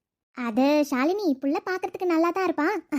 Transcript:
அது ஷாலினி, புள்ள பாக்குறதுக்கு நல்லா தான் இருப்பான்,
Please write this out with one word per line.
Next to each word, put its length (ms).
அது 480
ஷாலினி, 500
புள்ள 300
பாக்குறதுக்கு 420
நல்லா 240
தான் 140
இருப்பான், 380